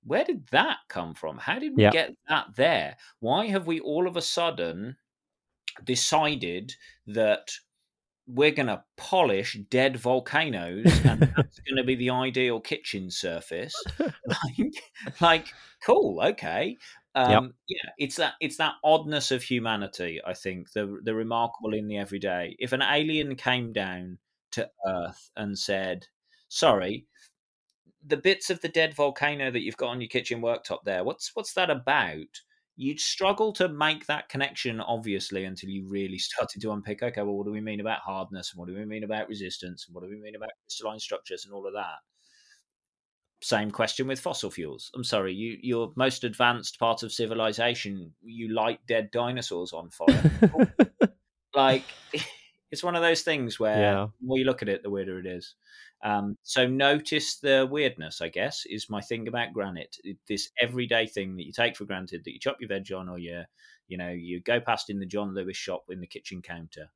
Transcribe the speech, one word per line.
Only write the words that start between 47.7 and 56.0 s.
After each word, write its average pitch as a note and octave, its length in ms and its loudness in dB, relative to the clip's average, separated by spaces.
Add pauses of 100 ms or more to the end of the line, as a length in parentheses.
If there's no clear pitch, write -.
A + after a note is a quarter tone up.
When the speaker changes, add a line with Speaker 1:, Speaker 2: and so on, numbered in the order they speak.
Speaker 1:
you A2+ 320 -8
light A2+ 320 2
dead A2 260 2
dinosaurs A#2+ 600 -2
on E2+ 160 -12
fire. - 420 6 (100)
Speaker 2:
<laughs> A3 280 8 (840)
Speaker 1:
Like, C3+ 280 6 (440)
<laughs> - 440 -20
it's C#3+ 120 -8
one F3 120 0
of E3+ 60 2
those E3 220 4
things C3+ 360 -2
where G#2+ 200 4
Speaker 2:
Yeah. G#2 140 6 (280)
Speaker 1:
the B2+ 60 -8
more C3 100 2
you C3 80 4
look B2+ 160 2
at G#2 80 -2
it, G2 140 0
the G2+ 80 -4
weirder F#2+ 280 -4
it F2+ 60 -10
is. F2+ 300 -10 (480)